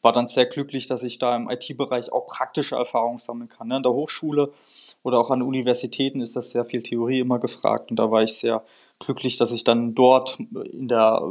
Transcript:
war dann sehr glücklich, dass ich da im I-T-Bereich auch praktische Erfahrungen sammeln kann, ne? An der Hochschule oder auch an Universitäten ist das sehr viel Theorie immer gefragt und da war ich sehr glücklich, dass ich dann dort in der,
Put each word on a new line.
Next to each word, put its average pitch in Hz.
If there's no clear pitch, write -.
war 170
dann -
sehr 127
glücklich, 139
dass 123
ich 123
da 123
im 120
I-T-Bereich 123
auch -
praktische -
Erfahrungen 120
sammeln 120
kann, -
ne? 127
An 135
der 127
Hochschule 147
oder 123
auch 117
an 127
Universitäten 131
ist 117
das 117
sehr 120
viel 120
Theorie 120
immer 123
gefragt 113
und 117
da 110
war 110
ich 113
sehr 113
glücklich, -
dass 117
ich 120
dann 117
dort 131
in -
der, 113